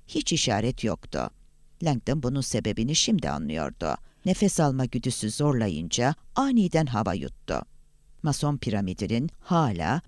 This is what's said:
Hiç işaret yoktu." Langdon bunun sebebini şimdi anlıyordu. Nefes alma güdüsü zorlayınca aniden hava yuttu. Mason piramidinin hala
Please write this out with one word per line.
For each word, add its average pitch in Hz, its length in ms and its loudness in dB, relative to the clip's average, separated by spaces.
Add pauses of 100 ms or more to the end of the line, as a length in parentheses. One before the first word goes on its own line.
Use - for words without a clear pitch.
Hiç - 260 -2
işaret 117 500 0
yoktu." 78 460 -4 (540)
Langdon 139 400 0
bunun 135 180 0
sebebini 113 540 0
şimdi 160 340 2
anlıyordu. 73 640 -4 (300)
Nefes 190 340 2
alma 131 260 2
güdüsü 117 460 -2
zorlayınca 117 840 0 (200)
aniden 220 500 4
hava 110 280 0
yuttu. 71 480 -6 (600)
Mason 147 340 0
piramidinin 104 720 -2 (100)
hala 123 680 0